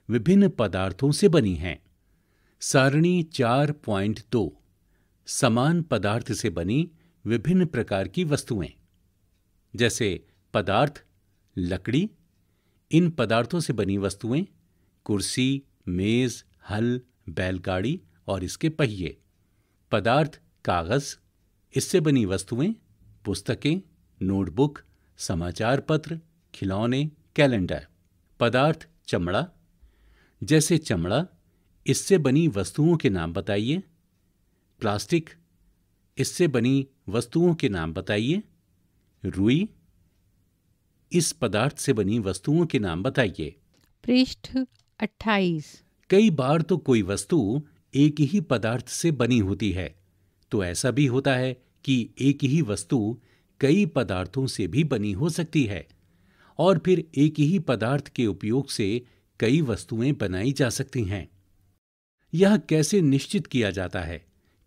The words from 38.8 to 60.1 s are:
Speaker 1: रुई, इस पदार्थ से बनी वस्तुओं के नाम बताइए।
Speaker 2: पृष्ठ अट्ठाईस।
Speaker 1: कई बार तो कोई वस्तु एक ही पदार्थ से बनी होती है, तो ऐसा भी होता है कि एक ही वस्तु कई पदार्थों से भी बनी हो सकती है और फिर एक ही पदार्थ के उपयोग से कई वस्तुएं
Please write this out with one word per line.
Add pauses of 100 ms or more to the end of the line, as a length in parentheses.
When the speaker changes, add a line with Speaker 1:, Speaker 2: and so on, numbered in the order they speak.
Speaker 1:
रुई, (1400)
इस
पदार्थ
से
बनी
वस्तुओं
के
नाम
बताइए। (480)
Speaker 2:
पृष्ठ (500)
अट्ठाईस। (260)
Speaker 1:
कई
बार
तो
कोई
वस्तु (320)
एक
ही
पदार्थ
से
बनी
होती
है, (560)
तो
ऐसा
भी
होता
है (320)
कि (100)
एक
ही
वस्तु (440)
कई
पदार्थों
से
भी
बनी
हो
सकती
है (720)
और
फिर (120)
एक
ही
पदार्थ
के
उपयोग
से (360)
कई
वस्तुएं